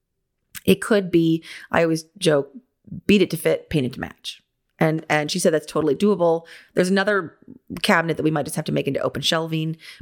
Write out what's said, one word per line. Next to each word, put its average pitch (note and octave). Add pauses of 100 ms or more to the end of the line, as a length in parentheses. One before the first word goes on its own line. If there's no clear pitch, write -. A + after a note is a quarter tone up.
(640)
It F#3+
could G3+
be, E3 (300)
I E3
always D#3+ (120)
joke, D#3 (560)
beat G3+
it E3+
to E3
fit, -
paint C#3
it -
to -
match. - (380)
And, D#3+
and D3+
she F3+
said F3
that's D3+
totally D3+
doable. E3+ (280)
There's F3+
another G3 (460)
cabinet E3
that -
we D#3
might D3+
just D#3
have D#3
to D3+
make D3
into C#3
open D3
shelving, D#3+ (240)